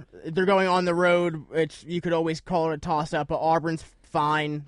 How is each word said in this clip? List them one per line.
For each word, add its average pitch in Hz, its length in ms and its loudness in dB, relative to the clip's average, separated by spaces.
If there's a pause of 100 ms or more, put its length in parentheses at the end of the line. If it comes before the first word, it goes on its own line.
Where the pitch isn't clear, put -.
(240)
They're 165 220 0
going 190 220 4
on 180 180 2
the 175 80 2
road, 175 560 2
which 160 360 -2
you 170 140 -4
could 170 140 -2
always 160 260 -2
call 160 300 -2
it 156 40 -4
a 147 40 -6
toss-up, 151 500 -4
but 160 100 -4
Auburn's 160 460 0 (180)
fine. 151 640 -2